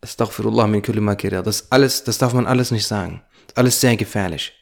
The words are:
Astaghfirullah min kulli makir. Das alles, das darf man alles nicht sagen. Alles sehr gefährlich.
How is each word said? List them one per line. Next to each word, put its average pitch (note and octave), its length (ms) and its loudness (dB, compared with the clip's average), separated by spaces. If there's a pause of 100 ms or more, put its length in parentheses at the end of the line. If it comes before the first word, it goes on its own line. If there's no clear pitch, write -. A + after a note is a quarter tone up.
Astaghfirullah A2 640 -2
min G#2 140 2
kulli G#2+ 180 -2
makir. G2+ 420 -2
Das G#2 300 -4
alles, C3 320 4
das A2+ 140 -4
darf B2 160 0
man B2 120 2
alles B2 260 0
nicht A2 160 -2
sagen. F2 360 -6 (320)
Alles B2 240 2
sehr B2 160 4
gefährlich. G2 560 -4 (100)